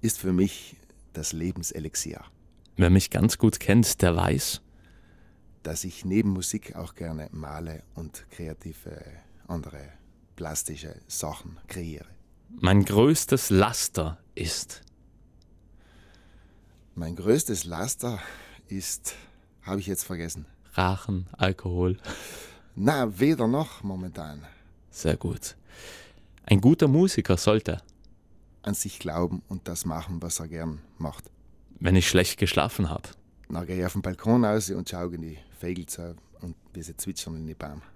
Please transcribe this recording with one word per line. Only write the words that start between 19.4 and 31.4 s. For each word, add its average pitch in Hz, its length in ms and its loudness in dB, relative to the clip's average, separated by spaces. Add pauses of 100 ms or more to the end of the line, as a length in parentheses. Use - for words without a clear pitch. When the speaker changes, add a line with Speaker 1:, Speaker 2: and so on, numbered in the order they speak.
Speaker 1:
habe 98 180 -4
ich 87 60 -8
jetzt 95 180 -4
vergessen. 82 420 -8 (280)
Speaker 2:
Rachen, 92 580 0
Alkohol? 92 680 0 (760)
Speaker 1:
Na, 117 440 2
weder 131 300 4
noch 147 340 -2
momentan. 90 600 -10 (480)
Speaker 2:
Sehr - 260 0
gut. - 400 -6 (880)
Ein 101 160 6
guter 143 280 8
Musiker 147 480 4
sollte? 107 420 2 (840)
Speaker 1:
An 101 120 -4
sich - 240 -6
glauben 82 500 -2
und - 200 -8
das 85 160 -6
machen, 82 380 -6
was 85 180 -6
er 82 80 -10
gern 80 320 -6 (180)
macht. 76 260 -8 (540)